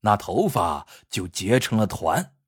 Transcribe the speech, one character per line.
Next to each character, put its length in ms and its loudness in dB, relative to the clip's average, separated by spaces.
那 160 4
头 280 -2
发 400 -2
就 160 -6
结 320 0
成 220 0
了 80 4
团。 480 -2